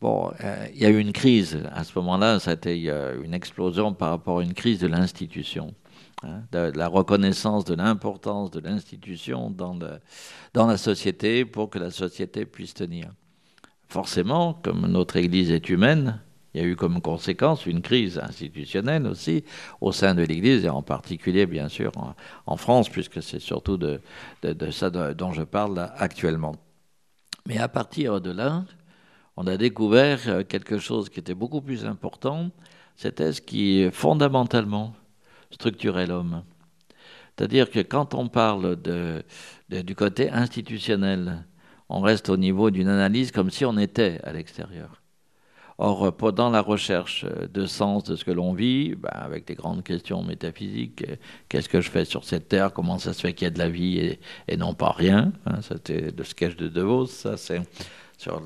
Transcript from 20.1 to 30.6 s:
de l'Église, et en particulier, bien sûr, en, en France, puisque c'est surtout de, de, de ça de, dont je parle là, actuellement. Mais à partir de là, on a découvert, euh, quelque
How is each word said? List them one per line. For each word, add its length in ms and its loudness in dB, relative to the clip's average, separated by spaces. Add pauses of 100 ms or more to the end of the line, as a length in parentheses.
de 80 6
l'Église, 420 4
et 40 2
en 140 -2
particulier, 640 0
bien 220 -4
sûr, 280 -4
en, 180 -8 (320)
en 100 -2
France, 320 4
puisque 340 -8
c'est 160 -10
surtout 400 -2
de, 220 -2 (420)
de, 100 -2
de 180 -6
ça 200 -2
de, 240 -2
dont 180 -4
je 100 -4
parle 340 -2
là, 200 -6
actuellement. 600 -2 (920)
Mais 120 -4
à 100 0
partir 520 -2
de 100 -6
là, 340 -2 (720)
on 100 -4
a 100 0
découvert, 720 6
euh, 160 2
quelque 360 -4